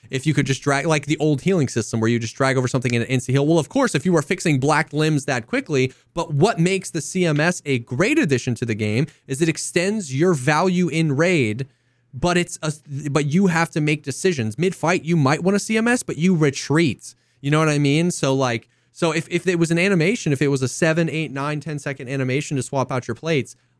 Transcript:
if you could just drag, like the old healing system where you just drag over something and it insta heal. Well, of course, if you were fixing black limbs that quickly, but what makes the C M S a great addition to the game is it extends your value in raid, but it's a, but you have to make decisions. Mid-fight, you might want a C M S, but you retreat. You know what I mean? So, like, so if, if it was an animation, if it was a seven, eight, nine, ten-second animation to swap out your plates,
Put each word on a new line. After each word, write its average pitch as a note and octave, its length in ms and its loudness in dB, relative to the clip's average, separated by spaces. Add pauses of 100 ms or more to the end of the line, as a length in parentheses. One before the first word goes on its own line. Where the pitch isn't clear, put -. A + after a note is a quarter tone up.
if C3 160 -4
you D#3 80 4
could C#3 120 2
just C3+ 160 -2
drag, C#3 240 0
like D#3 220 0
the G#3 100 0
old D3 240 0
healing E3+ 260 2
system A2+ 320 -2
where A2+ 100 2
you A#2 100 2
just A#2 180 -8
drag C3 180 2
over B2+ 140 0
something B2 260 0
and A#2 80 2
it - 60 -8
insta B2+ 220 -2
heal. C#3 140 2
Well, E3 140 4
of D3 80 -2
course, B3+ 280 2
if C#3+ 100 -2
you F#3 80 2
were D#3+ 80 4
fixing D#3 400 0
black D3 320 2
limbs D3+ 320 0
that B2 200 -2
quickly, D3 460 0 (220)
but E3 200 -6
what F3 240 4
makes F#3 320 0
the E3 120 -6
C F3+ 240 -2
M D3 160 2
S F3 240 0
a C3+ 140 0
great F3+ 380 0
addition C3+ 380 0
to B2 100 -6
the A2+ 100 -2
game A2 320 -2 (200)
is C3+ 140 -6
it E3 80 0
extends F3 680 -2
your E3+ 180 2
value E3 540 2
in D3+ 300 0
raid, C3+ 500 0 (460)
but F3 240 0
it's F3 260 -2
a, D3+ 80 -2 (400)
but D3+ 140 0
you F3+ 220 4
have E3 240 2
to D#3+ 100 -2
make D3+ 220 0
decisions. C3 540 -2
Mid-fight, E3+ 460 0
you E3+ 140 0
might D3+ 260 2
want G3 140 2
a - 20 -2
C A3 180 -2
M A3+ 120 2
S, B3 120 0
but - 160 -8
you F3+ 160 2
retreat. D3+ 800 0 (280)
You C#3 100 -2
know D#3 80 4
what D#3+ 80 2
I D3 100 2
mean? D3 320 2
So, C#3+ 240 0
like, B2 360 -2 (240)
so E3 180 -2
if, D#3 180 -2
if F3 160 -4
it F3 140 0
was E3 100 2
an E3+ 80 0
animation, F3+ 560 2
if C3 80 0
it D3 60 2
was C#3 160 0
a B2+ 40 0
seven, D#3+ 400 0
eight, D#3 220 -6
nine, C#3+ 300 -6
ten-second C#3 500 -10
animation C#3 480 -2
to B2+ 60 -2
swap C3+ 280 -4
out B2+ 160 -4
your A#2+ 60 -4
plates, D3+ 420 -4 (240)